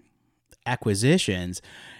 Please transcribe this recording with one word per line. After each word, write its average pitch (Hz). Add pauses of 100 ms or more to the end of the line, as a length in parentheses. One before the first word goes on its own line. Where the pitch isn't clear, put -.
(680)
acquisitions, 107 (380)